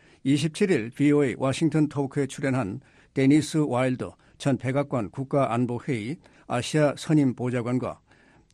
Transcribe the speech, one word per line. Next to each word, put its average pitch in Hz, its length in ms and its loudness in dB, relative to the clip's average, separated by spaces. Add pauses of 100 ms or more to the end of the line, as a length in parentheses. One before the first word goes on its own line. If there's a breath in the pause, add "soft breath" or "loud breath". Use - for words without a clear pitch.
(240 soft breath)
이십칠 156 480 0
일 117 200 0
비오에이 143 460 2
워싱턴 147 520 0
토크에 139 380 -4
출연한 131 520 -4 (340 soft breath)
데니스 143 440 4
와일더 127 580 -2 (220 soft breath)
전 135 200 0
백악관 131 520 -2
국가안보회의 123 1080 -2 (320 soft breath)
아시아 139 500 0
선임 143 380 2
보좌관과 120 640 -4 (540 soft breath)